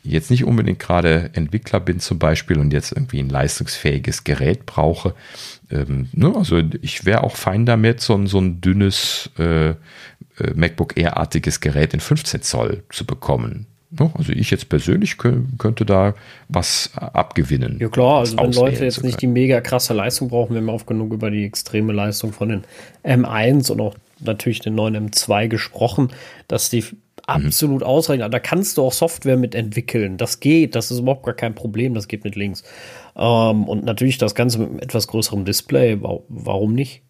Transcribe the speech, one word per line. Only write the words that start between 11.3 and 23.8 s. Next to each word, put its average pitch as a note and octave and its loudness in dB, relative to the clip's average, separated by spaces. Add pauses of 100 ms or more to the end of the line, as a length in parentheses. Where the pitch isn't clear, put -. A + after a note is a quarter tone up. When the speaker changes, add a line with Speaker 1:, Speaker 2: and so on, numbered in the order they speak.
Speaker 1:
Gerät D2+ 2
in D#2+ 0
fünfzehn - -2
Zoll - -2
zu - -8
bekommen. C2 -4 (240)
Ne, D#3+ 2
also D3 -2
ich A#2+ 0
jetzt - -2
persönlich - 0
kö-, B2 2 (140)
könnte A2 0
da G2+ 4 (340)
was - -2
abgewinnen, - -2
Speaker 2:
Ja A2+ -2
klar, C3 4
Speaker 1:
was A2+ 0
Speaker 2:
also A2+ -2
wenn B2 2
Leute B2 4
Speaker 1:
auswählen C3 2
Speaker 2:
jetzt B2 0
Speaker 1:
zu C3 -6
Speaker 2:
nicht A#2+ -2
die B2+ 0
Speaker 1:
können. B2 2
Speaker 2:
mega B2+ 4
krasse B2 0
Leistung A#2+ -2
brauchen, A#2 0
wir A2+ -2
haben A2 -2
oft A2 -6
genug A2 -2
über A2 -4
die G#2 -2
extreme G#2+ -2
Leistung G#2 -2
von G#2+ -4
den G2+ -4 (400)
M B2 4
eins B2 2
und A2 -2